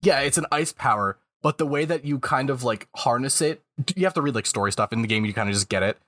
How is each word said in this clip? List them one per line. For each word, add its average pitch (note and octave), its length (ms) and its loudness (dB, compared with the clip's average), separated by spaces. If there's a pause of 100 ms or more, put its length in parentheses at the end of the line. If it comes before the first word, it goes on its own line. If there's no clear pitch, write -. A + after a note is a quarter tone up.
yeah, D#3+ 180 4
it's C#3 160 2
an D#3+ 160 2
ice D3+ 200 0
power, G#2 460 0 (240)
but D3+ 140 2
the D#3+ 100 0
way D3 200 0
that D#3 180 -2
you C#3+ 140 -2
kind C3+ 320 0
of, B2 120 -2
like, A2+ 340 -2
harness B2+ 440 0
it, D#3 220 -2 (200)
d-, - 140 -4
you F#3 80 0
have F#3 100 0
to D#3+ 80 0
read, C#3+ 120 0
like, G#2+ 120 -2
story G2+ 260 0
stuff G#2+ 200 0
in A#2 80 -2
the A2+ 80 -2
game. G#2+ 160 0
You G#2 80 -4
kinda G2+ 200 -2
just G2+ 180 -2
get F#2+ 120 0
it G2+ 260 -2